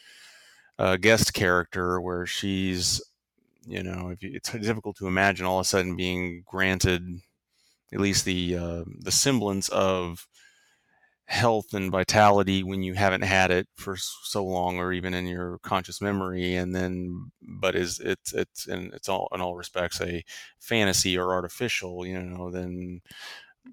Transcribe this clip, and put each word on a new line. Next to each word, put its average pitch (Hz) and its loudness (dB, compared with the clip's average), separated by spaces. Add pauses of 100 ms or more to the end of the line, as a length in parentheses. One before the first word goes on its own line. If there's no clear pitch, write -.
(800)
uh, 95 4
guest 107 6
character 90 2
where 90 -4
she's, 95 -2 (640)
you 95 -6
know, 90 -8
if 90 -10
you, 95 -10
it's - -8
difficult 110 -4
to 98 -6
imagine 92 2
all 92 2
of 90 -2
a - 0
sudden 92 2
being 90 -4
granted 92 0 (760)
at 95 -2
least 98 2
the, 90 0
uh, 85 -4 (140)
the - -8
semblance 101 2
of 92 0 (1000)
health 110 2
and 95 0
vitality 95 6
when 95 -4
you 92 -2
haven't 95 4
had 95 4
it 90 2
for 98 -8
s-, - -8
so 101 -4
long 90 -2
or 90 -2
even 90 -2
in 90 -2
your 90 -6
conscious 92 -4
memory. 92 0
And 90 -2
then, 90 -4
but 95 -2
is 90 -2
it's, - -4
it's, - -4
and 92 -8
it's - -10
all, 92 -2
in 90 -6
all 90 -4
respects, 87 -4
a 87 -4 (340)
fantasy 95 2
or 92 2
artificial, 90 -4
you 92 -6
know, 90 -8
then, 90 -8 (720)